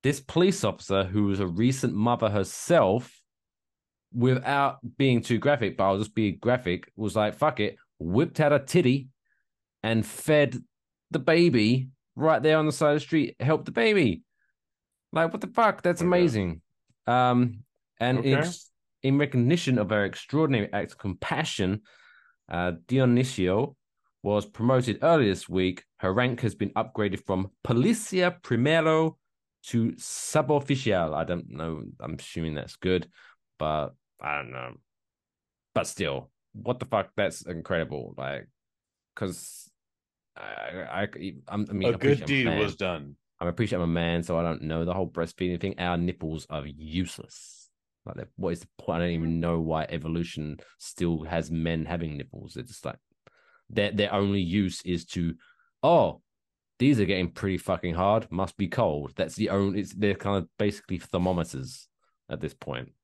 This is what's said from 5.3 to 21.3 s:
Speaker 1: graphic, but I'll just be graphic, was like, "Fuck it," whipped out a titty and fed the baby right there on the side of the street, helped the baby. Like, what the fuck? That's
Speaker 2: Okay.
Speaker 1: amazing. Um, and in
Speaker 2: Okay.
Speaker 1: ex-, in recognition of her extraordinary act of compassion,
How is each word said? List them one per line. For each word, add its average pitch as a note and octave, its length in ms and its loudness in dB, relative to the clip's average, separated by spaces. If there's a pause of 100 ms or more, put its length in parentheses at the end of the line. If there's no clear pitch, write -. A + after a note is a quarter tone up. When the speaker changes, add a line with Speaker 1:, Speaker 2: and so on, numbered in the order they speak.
Speaker 1:
graphic, C#3 380 2
but G2 80 2
I'll F#2+ 140 4
just G#2 160 -4
be G#2+ 180 2
graphic, A#2 640 -2
was G#2 200 -4
like, G#2 180 2
"Fuck D3+ 260 0
it," - 160 -2 (220)
whipped A2 420 0
out D3 120 6
a C#3+ 60 4
titty C3+ 500 2 (760)
and A2 220 0
fed C#3+ 520 2 (540)
the - 80 -2
baby C3 680 4 (260)
right D3 280 2
there D#3 160 6
on D#3 80 2
the D3+ 60 0
side D3+ 180 2
of D3 60 4
the D3 40 0
street, - 400 0
helped D#3 260 0
the - 60 -10
baby. G3 500 2 (880)
Like, E3 200 2
what G#3+ 80 -8
the G#3 80 -8
fuck? G#3+ 340 2
That's F3 180 2
Speaker 2:
Okay. E3+ 60 2
Speaker 1:
amazing. A#2 560 2 (440)
Um, B2 580 2 (360)
and B2+ 240 0
in C3+ 140 4
Speaker 2:
Okay. E3 100 0
Speaker 1:
ex-, - 220 -12 (320)
in C3+ 160 2
recognition C#3 600 2
of G2+ 120 0
her G#2 140 2
extraordinary C3+ 680 -2
act G2+ 200 -4
of - 60 -20
compassion, G#2 840 -4 (680)